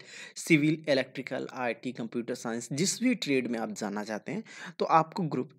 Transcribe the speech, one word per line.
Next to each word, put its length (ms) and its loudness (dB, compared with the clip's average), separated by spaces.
सिविल, 540 4
इलेक्ट्रिकल, 640 0
आईटी, 380 -4
कंप्यूटर 440 -6
साइंस, 360 -6
जिस 320 0
भी 120 4
ट्रेड 320 2
में 120 -2
आप 120 -4
जाना 320 -4
चाहते 280 -6
हैं, 120 -6
तो 60 2
आपको 380 4
ग्रुप 360 -2